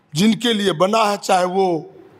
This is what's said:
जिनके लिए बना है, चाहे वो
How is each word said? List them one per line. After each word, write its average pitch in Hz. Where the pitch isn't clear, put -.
जिनके 214
लिए 202
बना 190
है, 202
चाहे 190
वो 180